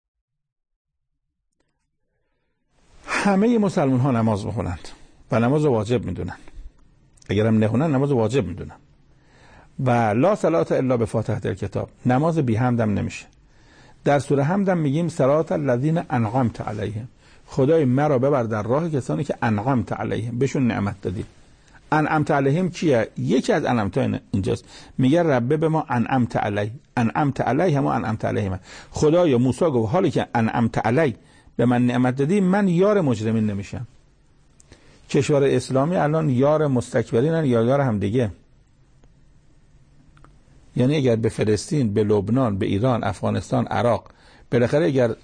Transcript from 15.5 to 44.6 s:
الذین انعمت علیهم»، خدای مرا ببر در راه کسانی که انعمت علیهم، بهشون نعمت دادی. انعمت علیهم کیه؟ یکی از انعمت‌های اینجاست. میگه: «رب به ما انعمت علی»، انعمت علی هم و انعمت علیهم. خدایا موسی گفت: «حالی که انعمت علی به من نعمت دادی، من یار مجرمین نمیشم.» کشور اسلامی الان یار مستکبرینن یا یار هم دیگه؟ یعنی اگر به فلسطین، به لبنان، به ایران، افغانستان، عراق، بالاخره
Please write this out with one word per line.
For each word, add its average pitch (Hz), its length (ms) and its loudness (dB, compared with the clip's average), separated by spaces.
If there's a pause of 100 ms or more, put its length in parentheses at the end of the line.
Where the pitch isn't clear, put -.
الذین 151 580 0
انعمت 117 500 -2
علیهم»، 107 480 -8 (380)
خدای 147 380 2
مرا 135 340 2
ببر 135 240 2
در 107 200 -4
راه 156 280 -2
کسانی 151 340 -4
که - 180 -4
انعمت 113 500 0
علیهم، 110 460 -4
بهشون 135 280 0
نعمت 101 360 -2
دادی. 101 220 -6 (680)
انعمت 156 380 0
علیهم 143 400 0
کیه؟ 127 380 0 (100)
یکی 202 340 0
از 165 120 0
انعمت‌های 107 560 -2 (100)
اینجاست. 110 340 -2 (340)
میگه: 139 240 4
«رب 143 380 0
به 160 80 2
ما 156 200 -2
انعمت 120 480 0
علی»، 104 340 -2 (260)
انعمت 139 440 -2
علی 151 340 0
هم 139 100 0
و 147 40 0
انعمت 113 360 -4
علیهم. 104 360 -2 (300)
خدایا 151 480 2
موسی 127 260 0
گفت: 120 280 0
«حالی 180 180 2
که 113 240 -2
انعمت 113 520 0
علی 127 300 0 (400)
به 123 100 2
من 123 200 2
نعمت 123 300 0
دادی، 156 240 2
من 196 280 2
یار 190 320 4
مجرمین 110 460 0
نمیشم.» 98 400 -8 (1200)
کشور 143 340 2
اسلامی 131 520 0
الان 156 340 0
یار 147 360 2
مستکبرینن 131 800 0
یا 117 180 2
یار 131 180 2
هم 120 180 0
دیگه؟ 104 320 0 (2500)
یعنی 135 200 2
اگر 127 200 2
به 113 120 0
فلسطین، 107 640 -2
به 107 100 2
لبنان، 104 540 0
به 104 80 -2
ایران، 110 380 0
افغانستان، 107 600 -4
عراق، 107 440 -2 (400)
بالاخره 127 360 2